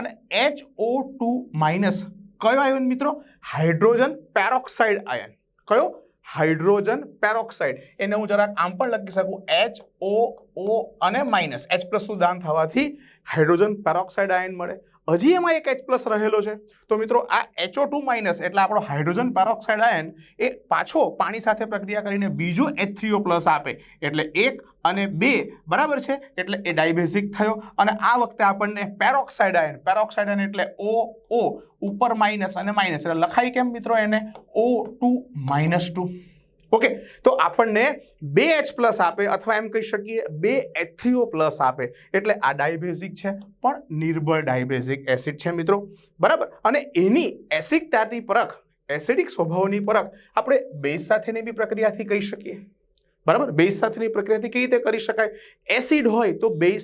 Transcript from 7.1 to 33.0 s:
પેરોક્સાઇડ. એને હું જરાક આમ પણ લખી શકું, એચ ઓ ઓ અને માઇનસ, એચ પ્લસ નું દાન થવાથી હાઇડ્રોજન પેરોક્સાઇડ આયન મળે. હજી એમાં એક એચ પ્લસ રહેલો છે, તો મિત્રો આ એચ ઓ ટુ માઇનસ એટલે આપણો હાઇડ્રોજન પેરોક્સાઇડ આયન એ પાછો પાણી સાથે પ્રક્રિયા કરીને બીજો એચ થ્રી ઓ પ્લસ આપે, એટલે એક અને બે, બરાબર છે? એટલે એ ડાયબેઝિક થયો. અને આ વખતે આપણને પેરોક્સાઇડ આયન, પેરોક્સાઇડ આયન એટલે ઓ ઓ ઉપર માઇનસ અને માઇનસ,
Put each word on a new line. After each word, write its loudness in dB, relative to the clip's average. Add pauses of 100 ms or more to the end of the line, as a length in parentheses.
પેરોક્સાઇડ. -2 (160)
એને -2
હું -6
જરાક 2
આમ -2
પણ 0
લખી -6
શકું, -4 (160)
એચ -2 (180)
ઓ -2 (420)
ઓ -2 (300)
અને 0 (140)
માઇનસ, -2
એચ -4
પ્લસ -2
નું 0
દાન 0
થવાથી 2 (480)
હાઇડ્રોજન 4 (120)
પેરોક્સાઇડ 0
આયન -4
મળે. -8 (320)
હજી 4
એમાં 2
એક -4
એચ -2
પ્લસ 0
રહેલો 2
છે, -4 (360)
તો 2
મિત્રો 2 (160)
આ 4 (240)
એચ -6
ઓ 2
ટુ -4 (100)
માઇનસ -2
એટલે 2
આપણો 2
હાઇડ્રોજન 0
પેરોક્સાઇડ 0
આયન 0 (260)
એ 0 (240)
પાછો 0 (200)
પાણી -4
સાથે 0
પ્રક્રિયા -4
કરીને 0 (140)
બીજો 2 (160)
એચ -6
થ્રી 0
ઓ 2
પ્લસ 2
આપે, -4 (280)
એટલે -2 (180)
એક -2 (280)
અને 0 (200)
બે, 4 (320)
બરાબર 0
છે? -2 (180)
એટલે -4
એ -2
ડાયબેઝિક 0
થયો. 0 (160)
અને 2
આ 2
વખતે 0
આપણને -4 (140)
પેરોક્સાઇડ 2
આયન, -8
પેરોક્સાઇડ 0
આયન -2
એટલે -4
ઓ -2 (320)
ઓ 2 (440)
ઉપર 0
માઇનસ 0
અને -2
માઇનસ, -2